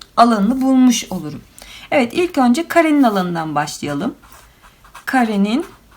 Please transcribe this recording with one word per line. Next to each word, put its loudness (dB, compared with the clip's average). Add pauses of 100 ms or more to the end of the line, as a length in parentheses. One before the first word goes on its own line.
(160)
alanını 2
bulmuş 2
olurum. -10 (500)
Evet, 0
ilk -2
önce 2
karenin 2
alanından -2
başlayalım. -6 (920)
Karenin 0 (320)